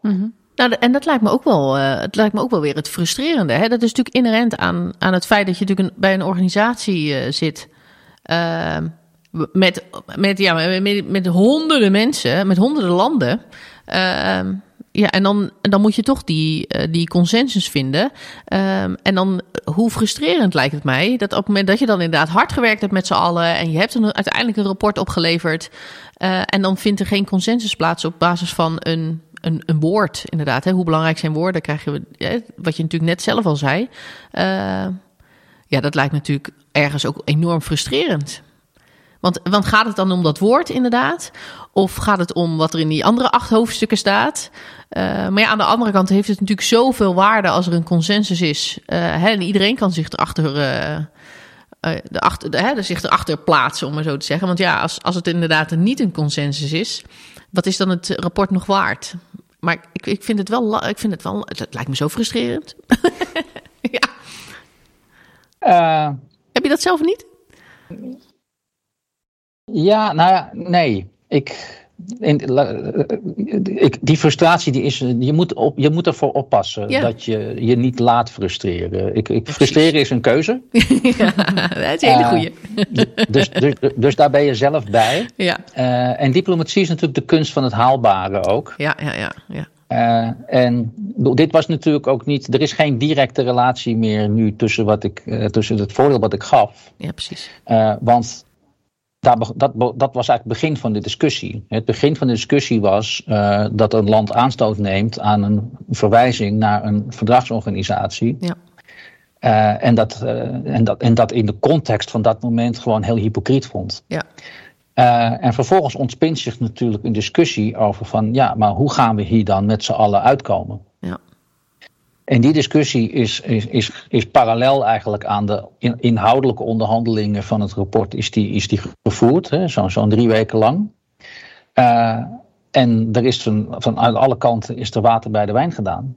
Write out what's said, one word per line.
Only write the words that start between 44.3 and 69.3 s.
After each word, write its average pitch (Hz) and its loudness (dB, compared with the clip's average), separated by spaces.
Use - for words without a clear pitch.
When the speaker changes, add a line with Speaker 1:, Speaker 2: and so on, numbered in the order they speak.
Speaker 1:
Eh, - -4
maar 196 0
ja, 220 4
aan 214 2
de 208 0
andere 226 2
kant 190 2
heeft 196 4
het 202 -2
natuurlijk 196 -2
zoveel 233 2
waarde 196 2
als 180 0
er 170 0
een 170 0
consensus 180 0
is. - -2
Eh, 165 -4
hè, 170 0
en 208 0
iedereen 196 0
kan 202 0
zich 160 -4
erachter, 156 -2
eh, 143 -2
eh, 156 -6
de - -8
achter-, - -4
de, 127 -2
hè, 233 -2
zich 180 -6
erachter - -2
plaatsen, 139 0
om 147 -8
maar 151 -6
zo 147 -4
te - -10
zeggen. 175 -4
Want 175 -2
ja, 175 0
als, - -6
als 180 -4
het 175 -4
inderdaad 165 0
niet 208 0
een 208 0
consensus 147 -4
is, 175 -6
wat 185 -2
is 190 -2
dan 190 -2
het 175 -4
rapport 185 -2
nog 185 -2
waard? 196 -2
Maar 165 -2
ik, - -12
ik - -4
vind 214 -2
het 196 -4
wel 240 0
la-, 214 -2
ik 208 -6
vind 214 -4
het - -12
wel, - -6
het, - -14
het - -12
lijkt 120 -8
me 135 -4
zo 147 -2
frustrerend. 240 -6
<laughs> - -
Ja. - -4
Speaker 2:
Eh. 160 4
Speaker 1:
Heb - -2
je 285 2
dat 302 2
zelf 359 0
niet? 359 -2